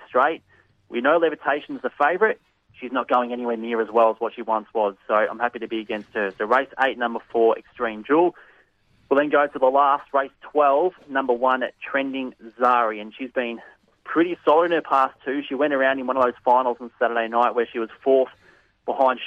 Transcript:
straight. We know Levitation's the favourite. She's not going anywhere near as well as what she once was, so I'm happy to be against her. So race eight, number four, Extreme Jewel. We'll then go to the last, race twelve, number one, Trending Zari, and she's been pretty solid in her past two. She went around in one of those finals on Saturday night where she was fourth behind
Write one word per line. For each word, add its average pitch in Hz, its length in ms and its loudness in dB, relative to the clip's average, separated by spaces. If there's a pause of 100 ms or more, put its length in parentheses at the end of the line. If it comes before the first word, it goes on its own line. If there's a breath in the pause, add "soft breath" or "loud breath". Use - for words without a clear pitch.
straight. 127 340 0 (480 soft breath)
We 120 120 -6
know 147 160 4
Levitation's 147 680 -2
the 123 80 -4 (120)
favourite. 185 360 0 (420)
She's 123 100 -10
not 127 160 -4
going 123 240 0
anywhere 120 260 -4
near 113 220 -4
as 107 120 -4
well 113 180 4
as 107 100 -2
what 110 140 -4
she 120 80 -14
once 110 320 -2
was, 104 220 0 (120)
so - 60 -2
I'm 107 240 0
happy 120 220 -4
to 110 80 -8
be 110 140 -4
against 104 340 -10
her. 101 220 -2
So 110 80 -2
race 131 240 2 (140)
eight, 120 140 -2
number 117 220 -4 (120)
four, 113 260 4
Extreme 110 460 -8
Jewel. 170 320 2 (720 soft breath)
We'll 143 120 2
then 147 100 0
go 147 160 4
to 143 140 -10
the 131 80 4
last, 139 460 2
race 139 180 -2 (100)
twelve, 147 520 2 (140)
number 135 260 0
one, 127 300 2 (160)
Trending 135 540 -6 (260)
Zari, 120 420 2
and 107 140 -14
she's 131 160 -12
been 117 280 -6 (440 loud breath)
pretty 170 400 -2
solid 160 220 4
in 170 60 -2
her 156 100 0
past 135 320 0 (100)
two. 139 240 -6
She 139 60 -8
went 143 200 -2
around 135 260 0
in 127 80 -8
one 131 100 -2
of 131 60 2
those 123 100 0 (100)
finals 127 360 2
on 120 180 -14
Saturday 117 300 -2
night 117 260 0
where 117 180 -2
she 123 60 -8
was 113 120 -6 (140)
fourth 135 260 2 (560 soft breath)
behind 127 420 0